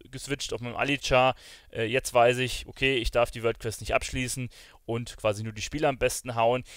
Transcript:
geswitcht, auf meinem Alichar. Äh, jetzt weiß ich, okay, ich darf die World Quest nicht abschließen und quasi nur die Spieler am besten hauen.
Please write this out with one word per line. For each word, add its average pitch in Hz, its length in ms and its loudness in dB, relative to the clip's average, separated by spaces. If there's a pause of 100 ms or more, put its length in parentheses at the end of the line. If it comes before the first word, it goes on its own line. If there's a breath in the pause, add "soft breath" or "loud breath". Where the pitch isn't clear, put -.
(120)
geswitcht, 135 400 -8
auf 110 80 -4
meinem 120 160 -8
Alichar. 131 600 2 (360 loud breath)
Äh, 113 140 -2
jetzt 123 280 -2
weiß 123 260 8
ich, 127 280 -4
okay, 135 300 0
ich - 140 -2
darf 120 200 2
die 113 120 -8
World 113 160 0
Quest 110 200 -6
nicht 110 140 -4
abschließen 127 560 -2 (360 loud breath)
und 117 300 -6
quasi 107 280 0
nur 110 100 -8
die 107 80 -14
Spieler 151 260 -2
am 135 100 0
besten 123 380 -2
hauen. 120 300 4 (120)